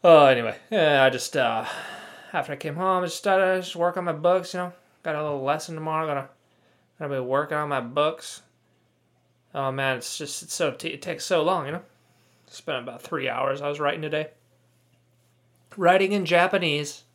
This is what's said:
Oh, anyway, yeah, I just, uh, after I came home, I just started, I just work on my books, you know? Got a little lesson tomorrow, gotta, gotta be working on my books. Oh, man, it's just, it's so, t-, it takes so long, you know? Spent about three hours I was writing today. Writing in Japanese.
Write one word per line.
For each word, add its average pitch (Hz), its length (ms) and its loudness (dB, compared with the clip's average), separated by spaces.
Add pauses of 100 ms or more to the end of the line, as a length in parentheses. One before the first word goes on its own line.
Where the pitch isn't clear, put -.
Oh, 160 220 12
anyway, 120 300 2 (120)
yeah, 151 360 4
I 131 60 8
just, 127 260 -6
uh, 113 280 0 (680)
after 147 200 -4
I 139 40 -8
came 147 180 -8
home, 185 300 0
I - 20 -4
just 165 120 -8
started, 190 260 2
I 185 140 2
just 180 180 -8
work 170 200 0
on 180 80 -4
my 170 80 -2
books, 175 400 0
you 185 60 -6
know? 180 140 -6 (320)
Got 160 100 -4
a 151 80 -4
little 143 200 -4
lesson 156 340 -4
tomorrow, 156 300 -4
gotta, 139 220 -4 (720)
gotta 143 160 -6
be 135 60 -2
working 139 360 -2
on 151 120 -4
my 139 120 -2
books. 147 600 -4 (1120)
Oh, 139 160 -2
man, 135 280 -2
it's - 200 -10
just, - 240 -10
it's - 120 -12
so, 151 180 -2
t-, - 160 -10
it 151 140 -10
takes 165 220 -8
so 165 200 2
long, 170 220 0
you 143 60 -6
know? 175 100 -8 (680)
Spent - 340 -8
about 120 200 -14
three 135 260 -6
hours 135 320 -4
I 143 80 -6
was 143 100 -6
writing 147 240 -2
today. 151 280 -4 (1500)
Writing 190 360 4
in 196 140 0
Japanese. 170 800 0 (100)